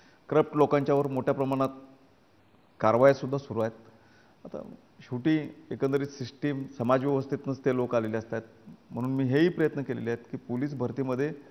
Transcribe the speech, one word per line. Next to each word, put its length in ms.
corrupt 280
लोकांच्यावर 500
मोठ्या 280
प्रमाणात 340
कारवायासुद्धा 580
सुरू 220
आहेत. 120
आता 180
शेवटी 500
एकंदरीत 360
सिस्टीम, 580
समाजव्यवस्थेतनंच 840
ते 120
लोक 180
आलेले 220
असतात, 260
म्हणून 200
मी 140
हेही 240
प्रयत्न 340
केलेले 280
आहेत 200
की 60
पोलीस 380
भरतीमध्ये 580